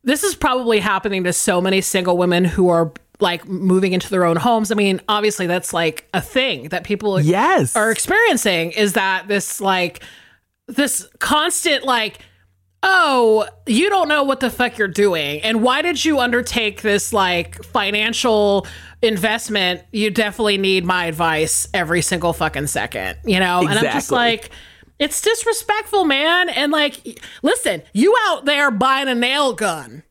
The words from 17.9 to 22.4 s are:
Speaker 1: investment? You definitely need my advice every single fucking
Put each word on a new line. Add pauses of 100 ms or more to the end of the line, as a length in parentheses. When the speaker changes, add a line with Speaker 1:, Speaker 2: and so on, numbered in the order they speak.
Speaker 1:
investment? (100)
You
definitely
need
my
advice
every
single
fucking